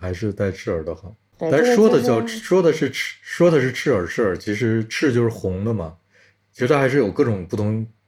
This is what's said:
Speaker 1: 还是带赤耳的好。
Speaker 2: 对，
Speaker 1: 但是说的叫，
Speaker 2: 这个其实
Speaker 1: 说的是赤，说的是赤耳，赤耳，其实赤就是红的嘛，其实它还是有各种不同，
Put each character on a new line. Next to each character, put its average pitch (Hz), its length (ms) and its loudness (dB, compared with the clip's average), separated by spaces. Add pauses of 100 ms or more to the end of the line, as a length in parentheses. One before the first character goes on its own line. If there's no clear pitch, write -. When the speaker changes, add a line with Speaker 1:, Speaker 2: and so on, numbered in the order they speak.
Speaker 1:
还 90 100 -6
是 101 220 -4
带 98 180 -2
赤 - 200 -8
耳 82 120 -4
的 82 120 -8
好。 95 180 -18 (240)
Speaker 2:
对， 160 140 -4
Speaker 1:
但 156 120 4
是 247 120 4
说 220 120 6
的 147 140 4
叫， 120 140 2
Speaker 2:
这 113 60 2
个 233 60 -6
其 - 60 -10
实 220 60 -12
Speaker 1:
说 185 200 2
的 160 140 4
是 143 160 -2
赤， - 320 -8
说 170 300 2
的 147 100 4
是 127 100 0
赤 143 200 -2
耳， 90 160 0
赤 117 160 -2
耳， 92 120 0
其 104 200 -6
实 113 320 0
赤 139 260 0
就 120 80 2
是 117 80 2
红 95 340 -6
的 117 80 -2
嘛， 85 220 -6 (580)
其 - 100 -16
实 123 60 2
它 147 120 2
还 135 100 2
是 139 80 0
有 107 140 2
各 143 120 0
种 101 220 -2
不 98 100 -6
同， 107 300 -2 (220)